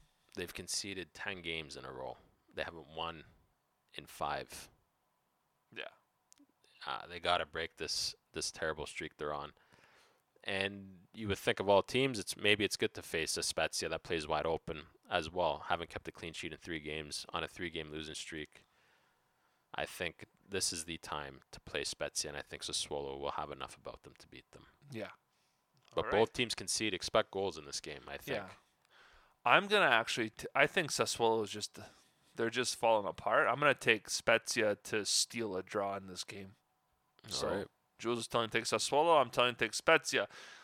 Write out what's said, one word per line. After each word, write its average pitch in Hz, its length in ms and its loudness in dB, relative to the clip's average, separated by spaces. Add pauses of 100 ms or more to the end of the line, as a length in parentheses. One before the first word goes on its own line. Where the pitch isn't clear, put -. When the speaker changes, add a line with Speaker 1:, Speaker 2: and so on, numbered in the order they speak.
(360)
Speaker 1:
They've 90 180 -6
conceded 92 600 -8
ten 95 280 -8
games 80 360 -6
in 65 80 -14
a 65 60 -10
row. - 260 -10 (360)
They - 100 -4
haven't 80 320 -10
won 82 280 -6 (720)
in 73 100 -12
five. 71 640 -6 (2250)
Uh, 62 220 -6
they 87 100 -10
gotta 87 260 2
break 82 320 -6
this, - 380 -2 (180)
this - 180 -4
terrible 76 340 -4
streak - 320 -8
they're 73 160 -4
on. 73 180 -6 (960)
And 98 400 -4 (280)
you 110 140 -6
would 98 100 0
think - 220 0
of 98 80 2
all 101 160 10
teams, 131 340 0
it's, - 200 -6
maybe 104 260 4
it's - 140 0
good - 160 0
to - 80 -10
face - 360 -2
a 82 60 -2
Spezia - 460 0
that 80 140 -4
plays 80 240 -2
wide 76 180 0
open 80 380 -2 (280)
as 85 200 0
well. 80 360 0
Haven't 85 220 -2
kept - 180 -10
a 85 40 -8
clean 82 220 -10
sheet 78 200 -8
in 76 40 -12
three 82 220 -8
games 76 540 -8
on 85 100 -2
a 78 40 -6
three-game 80 440 -8
losing 78 240 -8
streak. - 480 -10 (1120)
I 76 100 -2
think - 400 -8 (240)
this 95 240 -2
is 82 120 -6
the 82 120 -8
time 69 440 -10 (100)
to - 80 -16
play - 240 -4
Spezia, - 480 -6
and 71 60 -8
I 71 40 -8
think - 220 -12
Sassuolo 69 560 -6
will 71 160 -4
have 73 160 -6
enough 67 260 -12
about - 260 -14
them - 140 -20
to - 100 -20
beat - 240 -20
them. - 120 -20 (280)
Speaker 2:
Yeah. 107 160 -10 (880)
Speaker 1:
But 95 120 0
Speaker 2:
All 113 60 -2
right. 101 80 4
Speaker 1:
both 113 140 4
teams 120 220 -2
concede. 107 380 -2
Expect - 380 2
goals 95 260 -2
in 76 80 -12
this 71 160 -6
game, 73 260 -10
I - 100 -10
think. 127 200 -6
Speaker 2:
Yeah. 101 60 -6 (1040)
I'm 160 220 8
gonna 196 180 6
actually 117 460 6
t-, - 240 -12
I 143 120 8
think 160 240 2
Sassuolo 113 520 4
is 98 60 -4
just, - 280 -8 (580)
they're 117 140 2
just 117 280 -2
falling 110 300 6
apart. 110 420 2
I'm 127 100 0
gonna 147 140 6
take 113 360 2
Spezia 110 760 2
to 107 200 -2
steal 107 500 0
a 92 80 -2
draw 98 340 -2
in 98 100 -12
this 90 160 -10
game. 98 280 -12 (760)
Speaker 1:
All 110 60 -10
Speaker 2:
So, 107 160 -2
Speaker 1:
right. 101 180 -2 (340)
Speaker 2:
Jules 117 200 -2
is 107 80 -6
telling 117 180 2
me 110 60 -6
to 120 80 2
take 104 60 -4
Sassuolo. 151 560 6
I'm 120 80 2
telling 123 200 4
you 120 60 -2
to - 100 -20
take 107 80 -4
Spezia. 143 540 4 (360)